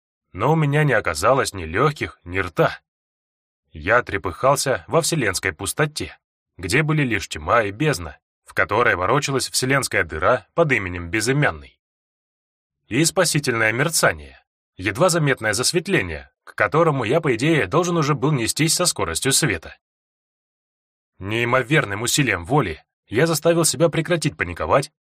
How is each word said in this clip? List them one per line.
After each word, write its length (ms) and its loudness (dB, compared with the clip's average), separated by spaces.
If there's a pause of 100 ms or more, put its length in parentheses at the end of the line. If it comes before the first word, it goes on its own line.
(320)
но 200 0
у 40 2
меня 260 2
не 100 2
оказалось 640 2
ни 80 -8
лёгких, 640 -2
ни 140 -6
рта. 420 -2 (920)
Я 320 0
трепыхался 840 -2
во 120 2
вселенской 520 -2
пустоте, 640 -4 (380)
где 260 0
были 200 0
лишь 260 -2
тьма 340 0
и 80 -2
бездна, 480 -4 (260)
в 100 -20
которой 420 2
ворочалась 540 0
вселенская 520 0
дыра 520 0
под 180 2
именем 380 -4
Безымянный. 720 -2 (1080)
И 160 0
спасительное 640 0
мерцание, 720 -2 (340)
едва 340 2
заметное 420 0
засветление, 760 -2 (140)
к 100 -20
которому 500 2
я, 160 0
по 140 0
идее, 320 2
должен 320 0
уже 160 0
был 180 0
нестись 420 0
со 120 0
скоростью 460 -2
света. 440 -2 (1400)
Неимоверным 840 0
усилием 440 0
воли 360 0 (240)
я 200 2
заставил 380 2
себя 260 2
прекратить 460 -2
паниковать 560 0 (120)